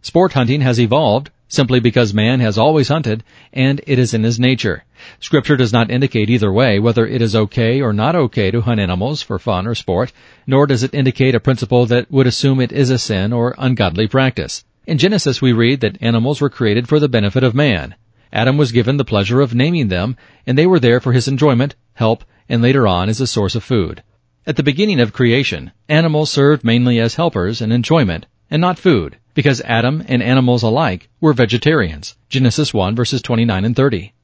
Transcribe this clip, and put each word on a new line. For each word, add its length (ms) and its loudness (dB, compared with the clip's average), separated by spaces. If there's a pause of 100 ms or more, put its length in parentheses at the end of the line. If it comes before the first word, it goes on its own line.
Sport 320 0
hunting 260 0
has 180 0
evolved 520 0 (180)
simply 300 0
because 340 0
man 280 0
has 180 0
always 300 2
hunted, 340 -2 (300)
and 340 0
it 140 0
is 120 0
in 120 0
his 160 0
nature. 420 0 (380)
Scripture 360 0
does 160 2
not 200 0
indicate 360 0
either 220 2
way 300 2
whether 260 2
it 160 -2
is 140 0
okay 440 0
or 120 -2
not 240 0
okay 340 0
to 120 -2
hunt 180 0
animals 420 -4
for 160 -8
fun 260 -4
or 80 -6
sport, 400 -4 (320)
nor 220 2
does 160 0
it 100 -4
indicate 440 0
a 40 0
principle 460 0
that 240 -2
would 160 2
assume 340 0
it 120 -2
is 180 0
a 80 0
sin 340 -2
or 260 -2
ungodly 500 -2
practice. 560 -2 (240)
In 100 -2
Genesis, 420 0
we 120 4
read 300 2
that 180 -4
animals 400 0
were 100 0
created 380 -2
for 100 2
the 100 2
benefit 360 0
of 100 0
man. 400 0 (380)
Adam 240 0
was 160 0
given 240 0
the 80 -2
pleasure 360 0
of 140 0
naming 320 0
them, 300 -4 (320)
and 100 2
they 80 4
were 140 4
there 180 4
for 140 -2
his 160 0
enjoyment, 480 0 (180)
help, 300 -2 (240)
and 120 0
later 280 2
on 200 0
as 120 -4
a 80 -2
source 260 -2
of 80 -6
food. 400 -4 (460)
At 80 -2
the 80 -2
beginning 340 0
of 140 0
creation, 580 -2 (180)
animals 400 0
served 360 2
mainly 340 2
as 160 0
helpers 460 -2
and 120 -2
enjoyment, 540 0 (240)
and 100 -2
not 180 -2
food, 380 0 (180)
because 280 0
Adam 460 -2
and 140 0
animals 400 2
alike 480 -2 (100)
were 140 2
vegetarians. 840 -2 (140)
Genesis 420 0
one, 220 0
verses 260 -2
twenty-nine 440 -2
and 100 -2
thirty. 500 -2